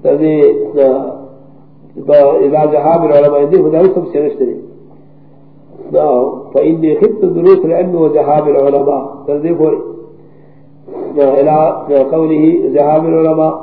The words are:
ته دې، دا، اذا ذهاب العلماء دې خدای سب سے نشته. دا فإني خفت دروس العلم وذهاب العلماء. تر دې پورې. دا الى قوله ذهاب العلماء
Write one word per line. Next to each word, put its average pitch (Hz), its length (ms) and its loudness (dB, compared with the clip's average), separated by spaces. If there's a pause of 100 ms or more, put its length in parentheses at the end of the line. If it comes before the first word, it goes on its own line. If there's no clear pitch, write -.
ته 180 80 0 (100)
دې، 156 160 0 (1700)
دا، 147 120 6 (260)
اذا 151 160 2 (120)
ذهاب 156 300 0
العلماء 143 360 2 (100)
دې 185 140 4
خدای 160 300 2
سب 175 180 -4
سے 151 140 -2
نشته. 139 200 -4 (1500)
دا 151 140 2 (460)
فإني 160 380 0 (100)
خفت - 220 2 (140)
دروس 175 280 2
العلم 175 300 -2
وذهاب 151 540 0
العلماء. 139 540 0 (240)
تر 147 160 -4
دې 165 160 -2
پورې. 156 200 0 (1400)
دا 143 100 2 (140)
الى 156 180 2 (540)
قوله 156 320 0 (320)
ذهاب 151 280 2
العلماء 160 480 0 (100)